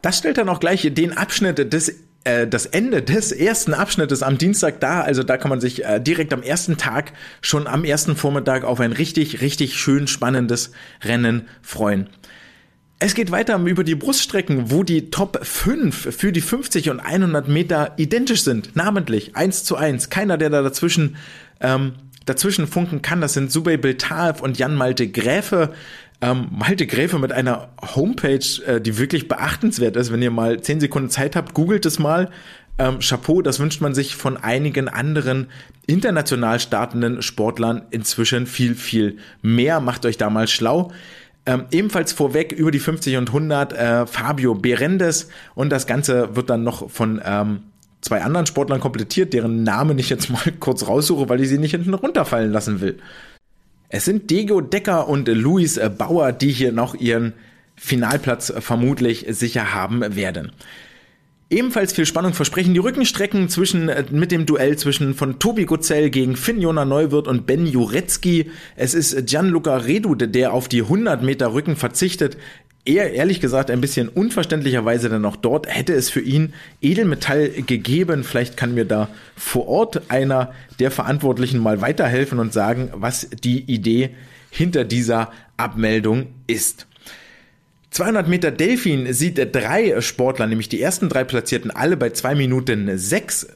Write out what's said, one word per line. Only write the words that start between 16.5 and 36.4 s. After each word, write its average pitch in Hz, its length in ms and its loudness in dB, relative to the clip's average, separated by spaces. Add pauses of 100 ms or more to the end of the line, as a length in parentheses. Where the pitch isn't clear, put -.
und 127 100 -4
einhundert 156 480 0
Meter 151 480 2
identisch 226 460 2
sind, 117 340 0
namentlich 165 600 0
eins 185 280 0
zu 156 120 -2
eins. 139 340 0
Keiner, 190 260 0
der 151 140 2
da 147 100 4
dazwischen, 147 560 0 (440)
ähm, 131 320 0 (340)
dazwischen 165 400 0
funken 175 340 -2
kann. 170 220 -2
Das 143 100 0
sind 135 180 -2
Subey 160 280 2
Biltaev 151 640 0
und 127 160 -4
Jan-Malte 131 500 0
Gräfe. 156 640 0 (480)
Ähm, 123 300 0
Malte 147 360 0
Gräfe 160 320 0
mit 131 140 0
einer 123 380 -2 (260)
Homepage, 139 480 0 (220)
äh, 117 160 0
die 107 160 -2
wirklich 143 300 0
beachtenswert - 680 0
ist. 120 160 0
Wenn 117 80 0
ihr 123 100 2
mal 117 300 0
zehn 151 180 -2
Sekunden 139 300 0
Zeit 143 280 -2
habt, 160 180 -4
googelt 175 320 2
es 151 120 0
mal. 165 300 2 (480)
Ähm, 131 220 0
Chapeau, 151 420 2
das 135 200 0
wünscht 151 200 -2
man 143 140 0
sich 139 200 -2
von 131 220 -4
einigen 131 520 0
anderen 131 580 0 (400)
international 143 760 2